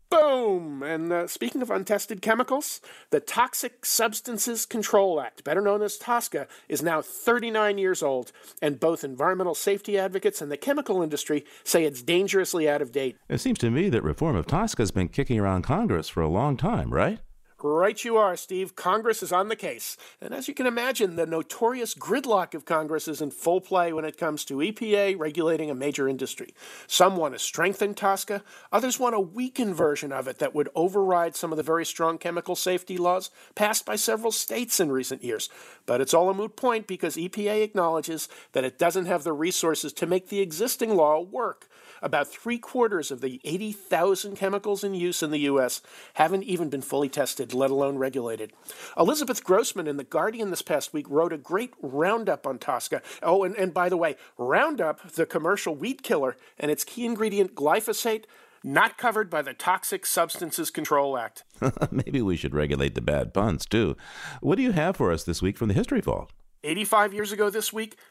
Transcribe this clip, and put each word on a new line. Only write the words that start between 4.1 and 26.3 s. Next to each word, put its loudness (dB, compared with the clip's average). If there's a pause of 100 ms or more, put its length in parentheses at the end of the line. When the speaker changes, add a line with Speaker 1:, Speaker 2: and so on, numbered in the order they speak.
Speaker 1:
Control 2
Act, -8
better 0
known 4
as -2
tosca, -2 (220)
is -2
now 0
thirty-nine 2
years 0
old, 0 (300)
and 0
both 2
environmental 0
safety 0
advocates 0
and -6
the -6
chemical 0
industry -2 (220)
say 4
it's -2
dangerously 2
out 2
of -6
date. -2 (100)
Speaker 2:
It -2
seems 0
to 2
me 2
that 2
reform 0
of 0
tosca 0
has 2
been 0
kicking 0
around 2
Congress 0
for -2
a 2
long 2
time, -2
right? 2 (440)
Speaker 1:
Right 2
you 2
are, 4
Steve. -6
Congress 0
is -6
on 2
the -4
case. -8 (240)
And -10
as -8
you -6
can 0
imagine, 0
the 0
notorious -2
gridlock 0
of -10
Congress 0
is -4
in -4
full 2
play 2
when -2
it -6
comes -4
to -4
E 0
P 0
A 4
regulating 0
a -4
major -2
industry. -6 (320)